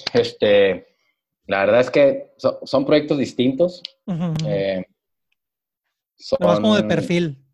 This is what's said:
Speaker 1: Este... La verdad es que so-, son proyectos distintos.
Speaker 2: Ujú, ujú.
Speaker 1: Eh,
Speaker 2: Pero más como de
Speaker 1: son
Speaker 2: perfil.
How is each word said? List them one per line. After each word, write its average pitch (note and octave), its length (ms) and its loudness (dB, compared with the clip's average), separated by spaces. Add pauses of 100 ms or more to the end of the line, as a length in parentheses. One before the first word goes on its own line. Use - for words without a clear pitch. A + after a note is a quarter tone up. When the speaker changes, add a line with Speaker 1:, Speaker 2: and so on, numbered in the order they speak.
(140)
Speaker 1:
Este... G2+ 720 2 (600)
La G2 180 0
verdad A2 160 4
es B2+ 100 -2
que C#3 460 2
so-, - 260 -4
son C#3 220 -2
proyectos D3 320 0
distintos. C3+ 640 -2 (240)
Speaker 2:
Ujú, F3 200 -6
ujú. D#3+ 220 -4
Speaker 1:
Eh, G2 380 -4 (1500)
Speaker 2:
Pero F3+ 100 2
más F3 100 2
como G#3+ 160 2
de G3+ 60 2
Speaker 1:
son G#3 80 -4
Speaker 2:
perfil. E3+ 500 -2 (140)